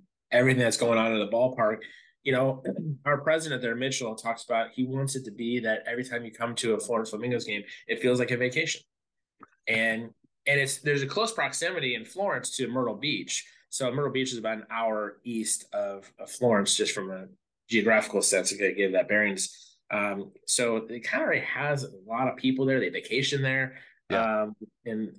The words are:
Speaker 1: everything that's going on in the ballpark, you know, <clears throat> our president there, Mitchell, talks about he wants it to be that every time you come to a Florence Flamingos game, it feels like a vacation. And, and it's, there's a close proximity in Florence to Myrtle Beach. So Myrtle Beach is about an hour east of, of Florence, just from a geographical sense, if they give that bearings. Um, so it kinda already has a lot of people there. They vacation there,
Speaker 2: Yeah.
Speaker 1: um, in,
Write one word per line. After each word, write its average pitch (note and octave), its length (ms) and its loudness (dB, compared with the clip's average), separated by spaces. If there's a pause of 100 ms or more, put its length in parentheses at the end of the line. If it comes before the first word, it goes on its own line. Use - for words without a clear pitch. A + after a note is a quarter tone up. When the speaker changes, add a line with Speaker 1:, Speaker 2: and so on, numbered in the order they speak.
(320)
Speaker 1:
everything B2+ 300 6
that's A2+ 160 4
going A#2 200 4
on A2+ 140 4
in A2 80 2
the G#2 80 0
ballpark, A#2 520 2 (440)
you C3 80 2
know, C3 300 2 (220)
<clears throat> D3+ 200 -6
our C#3+ 140 2
president D#3 440 0
there, A#2 140 -2
Mitchell, B2+ 400 -2
talks A2+ 280 -6
about A2+ 280 0
he B2+ 120 -2
wants C3+ 300 -2
it C3 120 -6
to G#2+ 40 -8
be A#2 300 -2
that A2 260 0
every B2 180 -4
time A#2+ 200 -6
you A2 80 -12
come A#2 240 -4
to A2+ 180 2
a G#2 60 0
Florence A2+ 300 -2
Flamingos A2+ 340 -2
game, G#2 180 -4 (240)
it A2 140 -4
feels B2 180 4
like B2 140 0
a B2 40 0
vacation. B2+ 440 -2 (840)
And, A2+ 440 0 (360)
and C#3+ 140 4
it's, C3+ 180 0
there's C#3+ 240 2
a C3+ 40 0
close A3 260 0
proximity D3 640 -2
in A2+ 100 -6
Florence E3+ 520 -4
to C3 120 0
Myrtle A#2+ 280 0
Beach. A2+ 500 -4 (240)
So B2+ 200 -2
Myrtle C3+ 220 -2
Beach C3 200 -2
is A#2+ 60 -6
about A2 200 -4
an G#2 120 -14
hour A2 540 -2
east A2+ 480 -4
of, G2+ 460 -6
of - 120 -14
Florence, G#2+ 460 2
just G2+ 180 0
from F#2+ 160 -6
a F#2+ 160 -10 (420)
geographical G#2 540 4
sense, F#2 300 2
if G2 60 -6
they G2 160 2
give G2 180 2
that F#2+ 160 2
bearings. G#2 680 0 (140)
Um, G2+ 400 -4 (160)
so A#2 300 2
it A2+ 280 -6
kinda D4 200 -2
already E3 160 2
has C#3 440 -2
a - 60 -10 (160)
lot A#2+ 220 0
of - 80 -2
people C3 300 2
there. C3+ 140 4
They F#2 100 0
vacation C3+ 520 -2
there, C3 340 0 (340)
Speaker 2:
Yeah. A2 320 2
Speaker 1:
um, G#2+ 140 -4 (280)
in, A2 340 -4